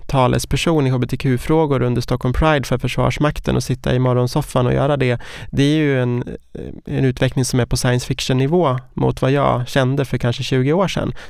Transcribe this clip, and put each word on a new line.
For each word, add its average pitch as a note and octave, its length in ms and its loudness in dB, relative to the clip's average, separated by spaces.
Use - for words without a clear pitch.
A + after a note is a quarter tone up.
talesperson C3 800 2
i - 20 2
H B2+ 80 0
B B2 100 0
T C3 100 -4
Q-frågor C#3 640 0
under B2 200 0
Stockholm B2+ 320 -2
Pride D3+ 340 2
för B2+ 100 0
Försvarsmakten C3 760 0
och B2+ 80 0
sitta C3 320 -2
i B2 40 2
morgonsoffan B2 680 0
och C3 60 2
göra C#3 240 0
det, B2 240 0
det C3 120 0
är D3 120 2
ju C#3+ 260 2
en, B2 220 -2
en C3+ 200 -2
utveckling C3 400 0
som B2+ 140 0
är A#2+ 60 2
på - 120 -2
science B2 300 0
fiction-nivå C3+ 720 0
mot C3 280 0
vad C3 100 2
jag C3 360 2
kände C3+ 380 2
för B2+ 120 -4
kanske A#2+ 260 -2
tjugo C3 300 0
år F#3 140 2
sedan. - 260 -4